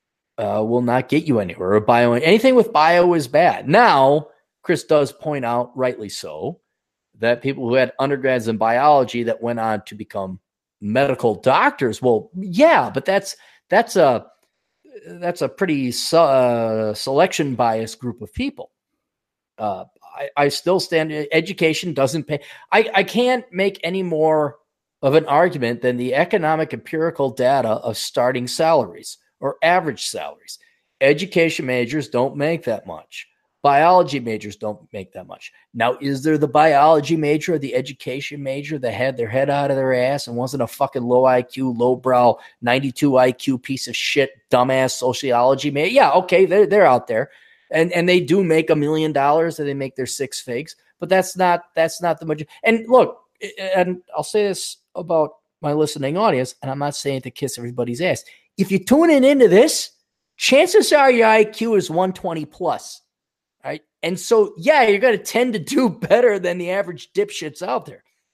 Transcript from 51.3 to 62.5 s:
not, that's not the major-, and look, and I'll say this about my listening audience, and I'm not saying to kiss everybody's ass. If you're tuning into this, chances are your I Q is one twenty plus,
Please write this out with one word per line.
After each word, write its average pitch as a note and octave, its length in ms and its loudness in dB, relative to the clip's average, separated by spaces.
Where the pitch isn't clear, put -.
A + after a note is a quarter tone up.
not, F3 280 0
that's E3 260 -2
not E3 200 -2
the E3 60 -14
major-, D3+ 200 -6
and A3+ 240 0
look, A#3 320 2
and F3+ 280 -2
I'll D3+ 60 -4
say G#3 240 -2
this - 300 -8
about E3 360 -2
my D3 120 -4
listening D3+ 440 -2
audience, E3+ 460 0
and C3+ 80 -10
I'm C3+ 80 -8
not C#3+ 160 -6
saying C3+ 280 -6
to C3 80 -14
kiss - 280 -8
everybody's A#2+ 420 -8
ass. E3 220 -2
If F#3+ 140 -2
you're F#3+ 100 2
tuning C#4+ 440 4
into C4 240 6
this, A#3 420 4
chances E4+ 560 2
are C#4 180 6
your A#3 160 4
I A3 180 6
Q A3+ 300 -2
is F3 160 0
one F#3 220 -2
twenty E3 320 -8
plus, - 560 -8